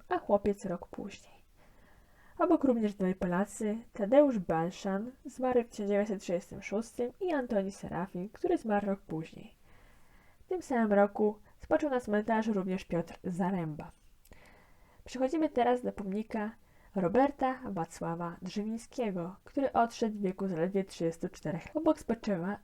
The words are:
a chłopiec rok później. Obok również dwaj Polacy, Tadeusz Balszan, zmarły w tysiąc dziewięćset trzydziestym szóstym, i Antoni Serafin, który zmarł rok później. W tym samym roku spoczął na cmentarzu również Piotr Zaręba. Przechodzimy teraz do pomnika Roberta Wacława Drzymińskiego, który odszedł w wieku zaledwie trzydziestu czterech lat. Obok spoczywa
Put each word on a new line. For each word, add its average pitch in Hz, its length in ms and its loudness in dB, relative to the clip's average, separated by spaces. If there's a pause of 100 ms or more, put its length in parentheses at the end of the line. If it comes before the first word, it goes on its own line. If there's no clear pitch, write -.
a 359 80 0
chłopiec 202 480 2
rok 180 220 -6
później. - 460 -14 (1080)
Obok 349 240 4
również 226 300 2
dwaj 190 220 0
Polacy, 202 640 -2 (160)
Tadeusz 254 460 6
Balszan, 190 720 -2 (140)
zmarły 254 380 0
w 233 60 -10
tysiąc 202 200 -6
dziewięćset 202 320 0
trzydziestym 190 420 -6
szóstym, 233 480 -4 (100)
i 359 120 -2
Antoni 233 380 0
Serafin, 185 580 -6
który 349 280 0
zmarł 208 300 2
rok 196 120 0
później. - 560 -10 (840)
W - 80 -20
tym 370 140 -2
samym 226 320 2
roku 202 460 4 (220)
spoczął 311 280 0
na 254 100 0
cmentarzu 220 540 0
również 190 320 -2
Piotr - 380 -4
Zaręba. 170 680 -2 (1160)
Przechodzimy 285 440 0
teraz 247 320 4
do 196 100 -4
pomnika 208 600 -4 (440)
Roberta 254 680 2
Wacława 170 760 -6
Drzymińskiego, 202 1040 -6
który - 300 -2
odszedł 226 440 2
w 202 40 -6
wieku 196 260 -2
zaledwie 190 360 0
trzydziestu 170 460 -4
czterech - 360 -8
lat. - 120 -4
Obok 311 220 2
spoczywa 202 640 -2